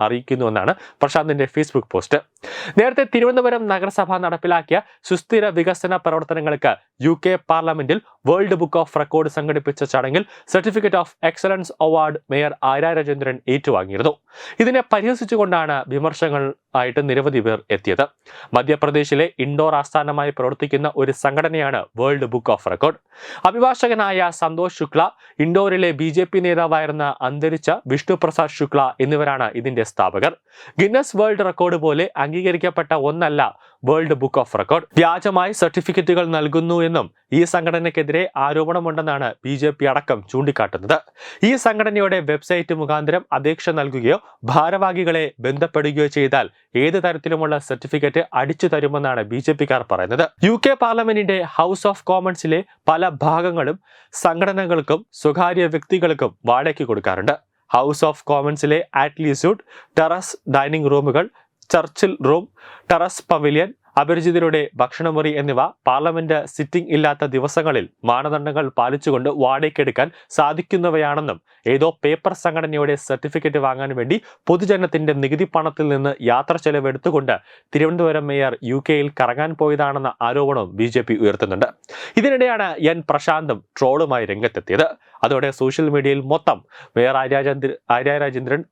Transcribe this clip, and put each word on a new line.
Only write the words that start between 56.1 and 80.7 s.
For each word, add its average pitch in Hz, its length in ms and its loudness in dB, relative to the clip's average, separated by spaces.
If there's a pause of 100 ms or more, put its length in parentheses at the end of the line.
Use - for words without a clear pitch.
വാടകയ്ക്ക് 143 380 0
കൊടുക്കാറുണ്ട്. 104 480 0 (460)
House 147 320 2
of 151 60 -8 (160)
Commons-ിലെ 147 640 0
ആറ്റ്ലി 147 380 0
സ്യൂട്ട്, 180 300 0 (360)
ടെറസ് 165 520 -2
ഡൈനിങ് 143 400 2
റൂമുകൾ, 143 380 2 (420)
ചർച്ചിൽ 175 560 2
റൂം, 170 220 2 (420)
ടെറസ് 175 400 0
പവിലിയൻ, 156 440 2 (260)
അപരിചിതരുടെ 165 720 2
ഭക്ഷണമുറി 151 640 -2
എന്നിവ 143 280 0
പാർലമെന്റ് 156 800 0
സിറ്റിംഗ് 160 420 -4
ഇല്ലാത്ത 151 360 2
ദിവസങ്ങളിൽ 135 640 0 (160)
മാനദണ്ഡങ്ങൾ 147 640 -2
പാലിച്ചുകൊണ്ട് 131 600 0
വാടകയ്ക്കെടുക്കാൻ 139 800 0 (180)
സാധിക്കുന്നവയാണെന്നും 156 1120 -2 (260)
ഏതോ 143 380 2
പേപ്പർ 160 280 0
സംഘടനയുടെ 156 640 -2
സർട്ടിഫിക്കറ്റ് 143 640 -4
വാങ്ങാൻ 135 380 -4
വേണ്ടി 123 240 -2 (260)
പൊതുജനത്തിന്റെ 175 640 2
നികുതി 139 420 -2
പണത്തിൽ 156 340 0
നിന്ന് 139 320 0
യാത്ര 127 360 2
ചെലവെടുത്തുകൊണ്ട് 135 800 0 (360)
തിരുവനന്തപുരം 156 520 0
മേയർ 139 380 -2
യു 131 240 -2
കെയിൽ 147 220 0 (100)
കറങ്ങാൻ 139 340 0
പോയതാണെന്ന 143 680 -2
ആരോപണവും 120 540 -2